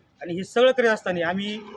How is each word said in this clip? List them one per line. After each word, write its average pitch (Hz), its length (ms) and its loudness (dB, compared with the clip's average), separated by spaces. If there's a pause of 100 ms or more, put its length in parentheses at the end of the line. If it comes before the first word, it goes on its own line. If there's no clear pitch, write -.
(220)
आणि 170 120 -6
हे 185 100 -4
सगळं 254 280 4
करीत 247 160 2
असताना 180 400 0
आम्ही 202 320 -4 (160)